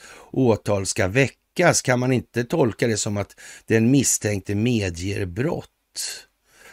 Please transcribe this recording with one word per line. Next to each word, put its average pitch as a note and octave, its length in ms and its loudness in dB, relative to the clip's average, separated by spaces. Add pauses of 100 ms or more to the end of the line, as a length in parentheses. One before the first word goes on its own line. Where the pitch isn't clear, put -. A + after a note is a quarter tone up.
(300)
åtal G#2 560 0
ska G2 220 0
väckas C3+ 720 0
kan B2 180 0
man B2+ 120 0
inte A#2+ 320 -2
tolka C3 420 0
det A2+ 100 0
som G#2 200 -4
att G2 200 -8 (300)
den A2+ 240 4
misstänkte G#2 640 0
medger G2+ 720 -2
brott." A2+ 420 -6 (1040)